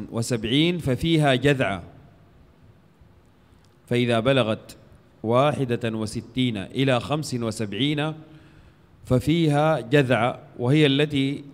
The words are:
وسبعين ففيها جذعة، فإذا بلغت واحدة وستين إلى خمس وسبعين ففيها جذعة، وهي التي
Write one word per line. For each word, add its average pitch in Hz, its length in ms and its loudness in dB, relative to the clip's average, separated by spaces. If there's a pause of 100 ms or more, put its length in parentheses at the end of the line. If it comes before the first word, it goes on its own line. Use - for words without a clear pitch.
(120)
وسبعين 123 680 0
ففيها 147 580 2
جذعة، 120 480 0 (2000)
فإذا 120 320 0
بلغت 113 580 0 (460)
واحدة 117 720 0
وستين 113 600 -4
إلى 123 420 0
خمس 135 340 -6
وسبعين 120 800 -4 (920)
ففيها 151 720 2
جذعة، 120 600 2 (200)
وهي 143 260 4
التي 139 580 0 (100)